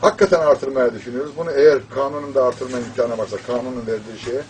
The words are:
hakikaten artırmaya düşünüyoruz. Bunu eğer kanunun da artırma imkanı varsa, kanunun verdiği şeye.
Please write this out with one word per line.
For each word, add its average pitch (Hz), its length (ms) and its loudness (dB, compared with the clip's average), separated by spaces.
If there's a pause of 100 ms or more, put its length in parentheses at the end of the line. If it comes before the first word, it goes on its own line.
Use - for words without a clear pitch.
hakikaten 175 400 4
artırmaya 135 540 2
düşünüyoruz. 123 420 -8
Bunu 165 140 -6
eğer 143 280 6 (160)
kanunun 143 400 -4
da 131 100 4
artırma 127 340 -2
imkanı 117 400 -2
varsa, 104 180 -4 (100)
kanunun 123 400 -4
verdiği 110 380 -6
şeye. 123 260 -4